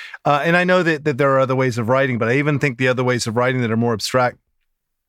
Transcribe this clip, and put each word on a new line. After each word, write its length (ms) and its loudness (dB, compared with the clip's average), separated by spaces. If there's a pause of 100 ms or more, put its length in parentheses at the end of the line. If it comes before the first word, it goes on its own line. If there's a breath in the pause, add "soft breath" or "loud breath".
(260 loud breath)
Uh, 180 0
and 140 2
I 80 2
know 180 2
that, 220 -2
that 120 -2
there 140 2
are 80 2
other 160 0
ways 220 0
of 100 -4
writing, 300 2
but 100 -2
I 100 2
even 220 0
think 180 -2
the 120 0
other 140 0
ways 220 0
of 120 -4
writing 240 0
that 100 0
are 60 0
more 160 0
abstract 440 -2 (720)